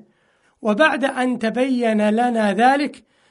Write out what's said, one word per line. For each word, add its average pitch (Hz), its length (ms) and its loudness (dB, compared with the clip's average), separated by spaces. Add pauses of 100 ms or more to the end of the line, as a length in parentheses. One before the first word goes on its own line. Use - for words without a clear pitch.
(600)
وبعد 254 440 0
أن 254 340 -2
تبين 226 680 0
لنا 220 440 0
ذلك، 269 500 0 (280)